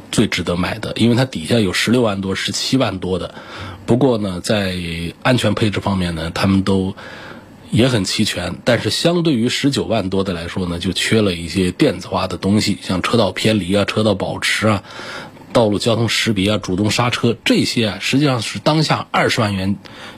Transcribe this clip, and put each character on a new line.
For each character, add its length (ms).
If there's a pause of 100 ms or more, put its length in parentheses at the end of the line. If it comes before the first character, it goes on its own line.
(100)
最 160
值 160
得 140
买 220
的， 180
因 140
为 40
它 120
底 180
下 160
有 140
十 160
六 100
万 220
多、 120
十 180
七 260
万 200
多 200
的。 160 (500)
不 140
过 180
呢， 240
在 340 (480)
安 140
全 160
配 160
置 100
方 200
面 160
呢， 200
他 120
们 160
都 340 (720)
也 160
很 180
齐 200
全， 400
但 160
是 100
相 320
对 120
于 140
十 220
九 140
万 240
多 160
的 80
来 160
说 180
呢， 140
就 120
缺 280
了 140
一 140
些 220
电 300
子 80
化 180
的 100
东 240
西， 200
像 220
车 140
道 140
偏 300
离 140
啊、 100
车 180
道 120
保 260
持 260
啊、 160 (680)
道 160
路 100
交 160
通 140
识 240
别 200
啊、 60
主 160
动 160
刹 200
车 340
这 200
些 240
啊， 120
实 180
际 60
上 160
是 180
当 240
下 300
二 180
十 100
万 140
元 220 (420)